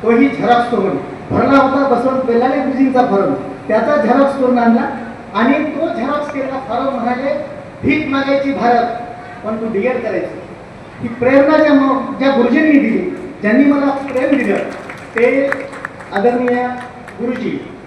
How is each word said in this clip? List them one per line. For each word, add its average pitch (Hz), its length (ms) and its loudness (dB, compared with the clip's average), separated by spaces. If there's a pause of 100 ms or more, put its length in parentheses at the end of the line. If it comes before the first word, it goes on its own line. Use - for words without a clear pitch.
तोही 233 240 4
झेरॉक्स 240 440 2
करून 196 260 0 (320)
भरला 269 280 4
होता 269 300 4
बसवंत 262 360 0
बेलाले 254 380 2
गुरुजींचा 254 440 2
फॉर्म, 196 280 0 (340)
त्याचा 226 280 2
झेरॉक्स 269 420 2
करून 247 200 2
आणला 233 320 2 (440)
आणि 269 300 2
तो 311 240 -4
झेरॉक्स 277 460 -4
केलेला 262 260 -6 (100)
फॉर्म 240 140 -2
म्हणाले, 247 640 -2 (380)
"भीक 294 240 0
मागायची 277 460 0
भारत, 233 320 2 (600)
पण 220 100 -4
तू 226 180 -6
डीएड 233 280 0
करायचं." 190 340 -4 (680)
ही 233 60 -6
प्रेरणा 277 500 4
ज्या 302 160 6
म-, 269 460 2
ज्या 269 100 4
गुरुजींनी 277 420 4
दिली, - 460 2 (240)
ज्यांनी 233 220 4
मला 285 220 4
प्रेम 269 520 0
दिलं, 202 200 0 (580)
ते 269 340 2 (640)
आदरणीय 247 540 2 (520)
गुरुजी 240 460 -4 (220)